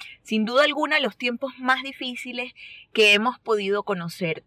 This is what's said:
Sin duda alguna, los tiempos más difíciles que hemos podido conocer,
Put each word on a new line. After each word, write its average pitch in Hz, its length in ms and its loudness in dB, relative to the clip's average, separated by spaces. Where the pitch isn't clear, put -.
Sin 220 220 0
duda 247 180 4
alguna, 294 380 2
los 240 160 -2
tiempos 247 420 -6
más 262 240 0
difíciles 247 720 -10
que 208 220 6
hemos 226 260 0
podido 202 420 0
conocer, 170 640 -4